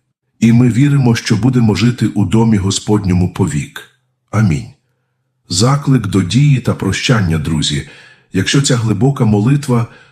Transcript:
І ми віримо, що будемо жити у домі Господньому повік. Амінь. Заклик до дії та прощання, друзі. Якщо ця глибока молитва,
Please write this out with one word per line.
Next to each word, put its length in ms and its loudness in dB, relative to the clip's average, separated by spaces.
І 120 4
ми 160 4
віримо, 460 2
що 220 -2
будемо 380 2
жити 320 0
у 180 -2
домі 320 2
Господньому 760 -2
повік. 500 -6
Амінь. 380 0
Заклик 580 0
до 160 0
дії 380 2
та 140 -2
прощання, 640 -2
друзі. 500 -4
Якщо 300 0
ця 140 0
глибока 480 0
молитва, 640 0